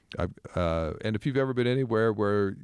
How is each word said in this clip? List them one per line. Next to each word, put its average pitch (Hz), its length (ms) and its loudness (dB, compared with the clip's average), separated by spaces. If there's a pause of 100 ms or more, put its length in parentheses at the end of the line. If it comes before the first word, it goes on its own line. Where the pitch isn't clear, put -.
(200)
I, 87 80 0 (320)
uh, 82 340 0 (120)
and 110 100 0
if 101 100 -6
you've 135 120 0
ever 135 160 2
been 120 140 0
anywhere 113 440 2
where 101 520 2